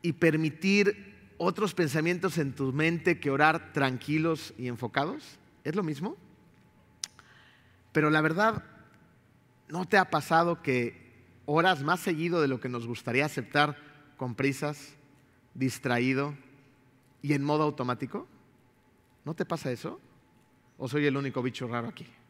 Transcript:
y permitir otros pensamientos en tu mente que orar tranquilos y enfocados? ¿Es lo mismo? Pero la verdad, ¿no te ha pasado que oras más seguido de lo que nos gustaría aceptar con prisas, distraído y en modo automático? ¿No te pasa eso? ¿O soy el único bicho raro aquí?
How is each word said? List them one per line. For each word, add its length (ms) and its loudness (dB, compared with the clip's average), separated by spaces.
y 100 0
permitir 1300 2
otros 340 0
pensamientos 640 0
en 160 -2
tu 180 -2
mente 480 0
que 120 -2
orar 420 2
tranquilos 880 -2
y 80 -6
enfocados? 720 -6
¿Es 120 -6
lo 60 -2
mismo? 340 -6
Pero 200 4
la 100 4
verdad, 420 2
¿no 160 -4
te 120 4
ha 140 4
pasado 500 2
que 500 -2
oras 360 2
más 200 0
seguido 380 -2
de 80 4
lo 120 -2
que 100 -6
nos 160 -6
gustaría 400 -2
aceptar 520 0
con 180 -6
prisas, 600 -4
distraído 800 0
y 100 0
en 100 0
modo 200 2
automático? 640 -4
¿No 80 -6
te 120 -4
pasa 260 -4
eso? 280 -8
¿O 100 -6
soy 180 0
el 100 2
único 260 -2
bicho 260 -4
raro 200 -4
aquí? 180 -14